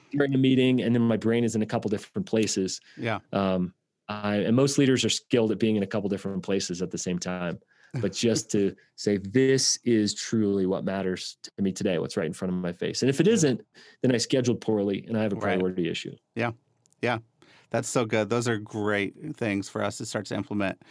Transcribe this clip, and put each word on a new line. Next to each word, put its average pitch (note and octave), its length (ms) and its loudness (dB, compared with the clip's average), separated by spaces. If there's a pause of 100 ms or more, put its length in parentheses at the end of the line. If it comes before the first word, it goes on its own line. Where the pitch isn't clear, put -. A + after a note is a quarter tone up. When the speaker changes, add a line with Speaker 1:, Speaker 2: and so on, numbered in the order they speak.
(120)
Speaker 1:
during C#3+ 220 2
a C3 60 2
meeting, C3 420 4
and A#2 140 2
then A#2 80 4
my A2+ 140 4
brain A2+ 260 2
is A2+ 120 0
in G#2+ 60 2
a G#2+ 40 0
couple G#2+ 240 -2
different G2 360 -4
places. G2+ 560 0 (160)
Speaker 2:
Yeah. A2+ 220 -4 (120)
Speaker 1:
Um, F#2 420 0 (340)
I, G#2 300 -2
and G#2 180 2
most C#3 220 4
leaders C3 280 4
are G#2+ 40 0
skilled A2+ 420 2
at G2 80 -2
being A2 160 2
in G2+ 80 2
a F#2+ 40 0
couple G2+ 220 -2
different F#2+ 340 -4
places F#2 380 -2
at F2+ 100 -4
the E2+ 60 -6
same F2+ 220 -4
time. F2+ 400 -6 (420)
But G2+ 100 -2
just A2+ 400 0
to G2+ 240 2 (100)
Speaker 2:
<laughs> - 100 -20
Speaker 1:
say, G#2 220 0
"This B2+ 680 2
is A2 300 2
truly G2+ 520 0
what F#2 180 0
matters F#2+ 600 -4
to - 200 -10
me F#2+ 80 2
today, F#2 260 0
what's - 200 -4
right F2+ 100 0
in E2 60 -4
front F#2 200 -4
of F2+ 60 -2
my F2+ 140 -4
face." - 300 -6
And B2+ 60 4
if C3+ 100 2
it E3 80 4
Speaker 2:
Yeah. A3 60 6
Speaker 1:
isn't, D3+ 280 2 (400)
then B2+ 120 4
I A#2+ 40 2
scheduled B2 440 0
poorly G2+ 460 0
and A2+ 100 -4
I G#2+ 60 0
have G#2+ 80 -2
a G2+ 40 -2
Speaker 2:
Right. G2+ 240 0
Speaker 1:
priority F#2 300 0
issue. - 260 -8 (200)
Speaker 2:
Yeah. A#2 160 -2 (500)
Yeah. A#2 180 0 (520)
That's A#2 180 -2
so B2+ 160 2
good. A2 240 0
Those A#2+ 180 0
are A2+ 100 0
great G#2 800 -4
things G2+ 340 -2
for A2 140 -6
us G#2 140 -4
to - 80 -10
start G#2+ 220 -6
to - 80 -6
implement, G2+ 560 -4